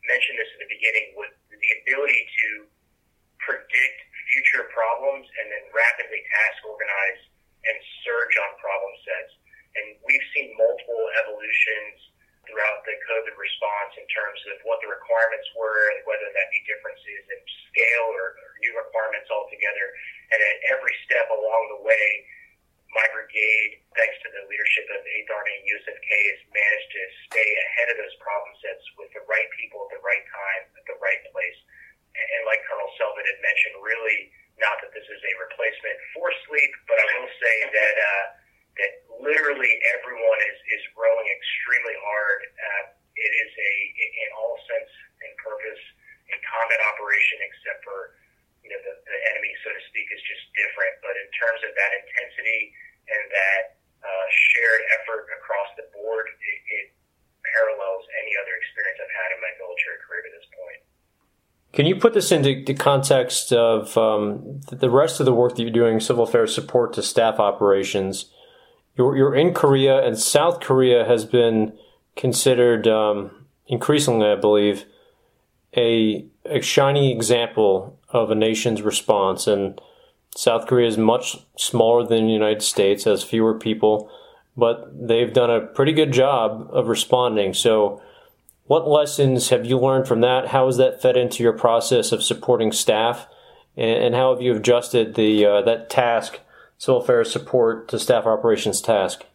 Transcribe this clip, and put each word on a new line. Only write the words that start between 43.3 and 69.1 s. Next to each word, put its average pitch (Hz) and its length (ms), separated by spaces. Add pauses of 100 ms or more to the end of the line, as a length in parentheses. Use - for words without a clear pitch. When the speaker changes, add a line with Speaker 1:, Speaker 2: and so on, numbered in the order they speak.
Speaker 1:
is 110 80
a, 104 180 (220)
in 113 400
all 113 320
sense 113 240 (320)
and - 160
purpose, 539 440 (480)
a - 120
combat 113 380 (100)
operation, - 560
except - 400
for, - 320 (440)
you - 60
know, - 140
the, 82 100
the - 260 (140)
enemy, - 180 (140)
so 107 80
to - 160
speak, - 240
is - 140
just - 260
different. 101 480
But - 180
in - 140
terms 113 320
of - 80
that 101 240
intensity - 760 (380)
and 110 140 (100)
that, 95 300 (420)
uh, 95 240
shared 113 520 (200)
effort 113 240 (160)
across 101 340
the 110 160
board, 110 380
it, - 300 (100)
it - 180 (540)
parallels 98 640 (180)
any 110 160
other 98 220
experience - 400
I've - 180
had 92 160
in 92 60
my 92 160
military 87 480
career - 160
to - 100
this - 220
point. - 280 (960)
Speaker 2:
Can 143 100
you 185 140
put 233 160
this - 160
into 135 320
the 135 100
context 135 800
of, 113 460
um, 107 680
th-, 135 120
the 127 100
rest 143 300
of 135 80
the 127 80
work 120 200
that 120 60
you're 117 100
doing, 113 280
civil 117 240
affairs 113 320
support - 400
to 101 80
staff 113 360
operations? 98 920 (640)
You're, 135 220